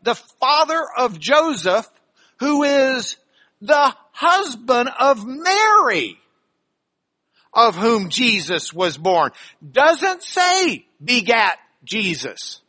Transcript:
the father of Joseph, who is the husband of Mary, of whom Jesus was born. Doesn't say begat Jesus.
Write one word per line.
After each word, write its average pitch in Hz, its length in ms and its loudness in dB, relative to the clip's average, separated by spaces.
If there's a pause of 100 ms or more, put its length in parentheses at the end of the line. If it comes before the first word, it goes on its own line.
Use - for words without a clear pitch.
the 233 120 -2
father 302 680 -2 (140)
of 233 220 -2
Joseph, 220 680 0 (500)
who 285 240 0
is 269 540 0 (440)
the 277 340 0 (180)
husband 262 760 0 (100)
of 247 280 0
Mary, 311 920 0 (1300)
of 226 240 4
whom 208 320 0
Jesus 180 640 -2
was 165 240 -2
born. 165 360 0 (380)
Doesn't 330 520 2
say 359 640 0 (180)
begat 220 540 0 (260)
Jesus. 170 840 -8